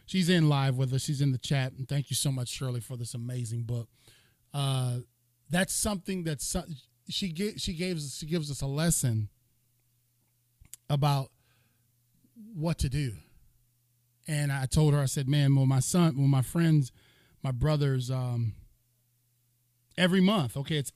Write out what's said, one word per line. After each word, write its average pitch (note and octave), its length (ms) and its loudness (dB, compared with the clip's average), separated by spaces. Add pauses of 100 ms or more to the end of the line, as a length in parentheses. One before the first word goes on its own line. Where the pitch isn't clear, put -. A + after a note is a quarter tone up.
She's F#3 240 0
in D#3+ 200 6
live C3+ 280 2
with C3 160 0
us. C3+ 100 0
She's C#3 180 -2
in C#3 100 2
the B2+ 60 0
chat. C3+ 360 -2
And C3 140 -10
thank C#3+ 220 -2
you B2+ 60 -4
so - 160 -2
much, B2+ 180 -4
Shirley, B2 320 -6
for B2 160 -12
this A#2 160 -8
amazing A#2+ 500 -6
book. A#2 260 -6 (640)
Uh, C3 460 -2 (500)
that's F3+ 240 0
something F#3+ 520 -4
that D3+ 160 -4
so-, F3 240 -6 (440)
she F#3+ 220 -6
gi-, G3 260 -6
she - 160 -6
gave F3 240 -4
us, D3 200 -8
she - 80 -12
gives D3+ 260 -4
us C3+ 100 -8
a C#3 60 -4
lesson C3+ 640 0 (1600)
about C#3 420 0 (1200)
what D#3+ 260 -2
to C#3+ 100 0
do. C3 260 -4 (1120)
And D3 240 0
I C3+ 140 -2
told D3+ 280 4
her, D3 60 4
I C#3 60 2
said, C3 240 -2
"Man, C#3 260 6
when C3+ 140 4
my C3+ 100 4
son, E3 380 4
when C#3 120 4
my C3+ 120 4
friends, D#3 500 2 (500)
my C3+ 100 -4
brothers, C3+ 600 0
um, A#2+ 440 -4 (1400)
every F3+ 220 4
month," F#3 380 2
okay, C#3 180 -4
it's C#3+ 200 -4